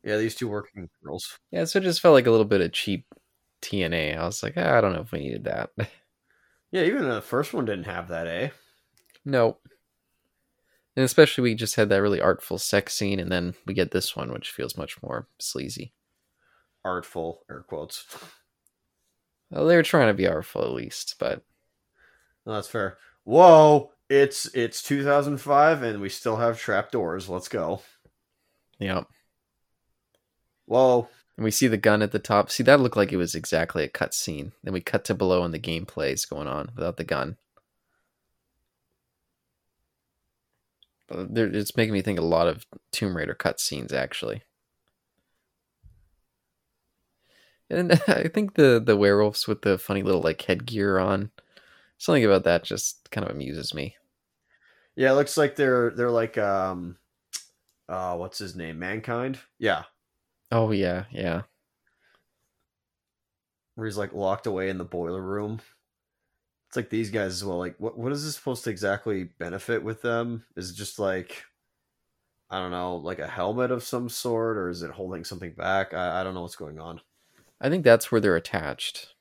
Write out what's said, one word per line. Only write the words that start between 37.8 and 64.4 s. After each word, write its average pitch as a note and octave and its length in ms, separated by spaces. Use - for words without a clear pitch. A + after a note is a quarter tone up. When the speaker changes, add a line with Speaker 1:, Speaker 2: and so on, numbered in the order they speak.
Speaker 2:
But F#2+ 280
there, A2+ 120
it's G2+ 300
making A2 160
me G2 80
think F#2+ 180
a D#2+ 40
lot E2 240
of F2 180
Tomb F#2+ 240
Raider D#2 200
cutscenes, - 580
actually. B1+ 500
And F3+ 240
<laughs> - 140
I - 200
think G3+ 280
the, B2+ 280
the A2+ 140
werewolves G2+ 500
with G#2+ 140
the G2 160
funny G2 260
little, F#2 180
like, E2 200
headgear G2+ 580
on, G2+ 320
something C#3+ 280
about G2 200
that E2+ 180
just - 480
kind G#2 140
of - 60
amuses C#2+ 420
me. D2 220
Speaker 1:
Yeah, C3 160
it C3+ 40
looks C#3+ 220
like D3 200
they're, B2+ 340
they're A#2+ 200
like, A#2 260
um, F#2+ 600
uh, F#2 260
what's F2+ 240
his F#2 160
name? E2 240
Mankind? A#2 580
Yeah. F#2 240
Speaker 2:
Oh, A2+ 200
yeah, F#2+ 400
yeah. F#2+ 320
Speaker 1:
Where A2+ 120
he's, G2+ 100
like, G2+ 160
locked G2 340